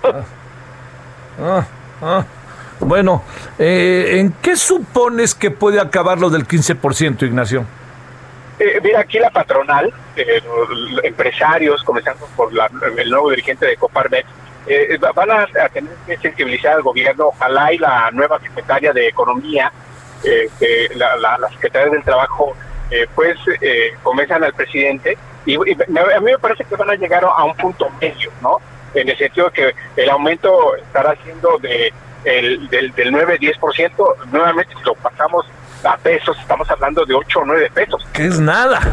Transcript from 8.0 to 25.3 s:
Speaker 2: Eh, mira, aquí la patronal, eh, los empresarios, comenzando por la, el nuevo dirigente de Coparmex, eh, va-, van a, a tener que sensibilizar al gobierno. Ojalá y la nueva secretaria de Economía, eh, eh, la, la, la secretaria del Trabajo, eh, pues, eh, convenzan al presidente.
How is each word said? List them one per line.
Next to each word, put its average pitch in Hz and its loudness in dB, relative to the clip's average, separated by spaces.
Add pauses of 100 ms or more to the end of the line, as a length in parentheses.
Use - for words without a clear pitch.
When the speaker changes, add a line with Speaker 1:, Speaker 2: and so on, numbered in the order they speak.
Speaker 2:
Eh, 196 2
mira, 392 4
aquí - -2
la 233 4
patronal, 147 0 (220)
eh, 120 0
los 117 -4
empresarios, 147 0
comenzando 131 -4
por 113 0
la, 110 0 (260)
el 117 -2
nuevo 143 2
dirigente 131 -2
de 120 0
Coparmex, 131 -2 (380)
eh, 208 0
va-, - 0
van 190 0
a, 214 2
a 156 0
tener - -10 (140)
que 170 -6
sensibilizar 147 -2
al 156 2
gobierno. 131 0
Ojalá 139 0
y 170 0
la 127 2
nueva 143 0
secretaria 135 -2
de 120 2
Economía, 147 -2 (520)
eh, 113 2 (100)
eh, 117 0
la, 120 0
la, 113 0
la 117 -4
secretaria 139 0
del 147 -2
Trabajo, 135 0 (340)
eh, 117 0
pues, 170 0 (240)
eh, 117 0 (100)
convenzan 143 0
al 143 0
presidente. 139 -2 (260)